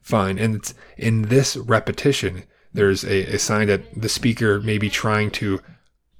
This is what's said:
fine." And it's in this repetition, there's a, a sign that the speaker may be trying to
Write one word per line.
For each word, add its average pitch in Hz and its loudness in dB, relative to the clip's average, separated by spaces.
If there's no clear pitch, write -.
fine." 95 0
And 110 0
it's - -10
in 113 0
this 123 2
repetition, 113 0
there's 98 2
a, 98 -2
a 90 -2
sign 107 0
that 101 -2
the 110 -2
speaker 110 2
may 107 -2
be 104 0
trying 107 0
to 98 -2